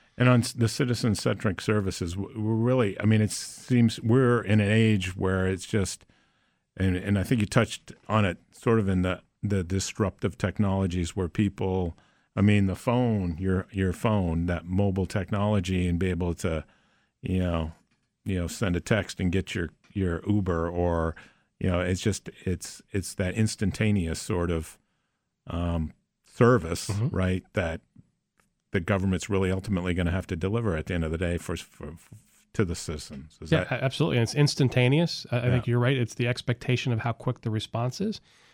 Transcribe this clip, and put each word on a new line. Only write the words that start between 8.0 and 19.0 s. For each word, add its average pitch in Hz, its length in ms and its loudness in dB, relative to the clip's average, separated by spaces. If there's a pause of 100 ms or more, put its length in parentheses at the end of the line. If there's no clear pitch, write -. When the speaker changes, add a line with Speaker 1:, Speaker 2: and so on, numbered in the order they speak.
Speaker 1:
on 104 180 2
it 87 120 0 (140)
sort 113 280 0
of 98 100 0
in 92 140 2
the, 90 180 -2 (200)
the 101 220 0
disruptive 95 720 -4
technologies 95 800 0
where 92 140 -2
people, 95 680 -2 (380)
I 104 60 2
mean, 101 260 6
the 92 80 -2
phone, 110 640 0
your, 95 320 0
your 95 220 0
phone, 87 540 0
that 87 180 -2
mobile 95 400 0
technology, 95 800 0
and 87 100 0
be 92 120 0
able 87 260 0
to, 80 300 -4 (560)
you 92 180 -2
know, 82 320 -2 (520)
you 95 140 -2
know, 87 100 -2
send 90 280 -2
a 87 40 0
text - 400 -2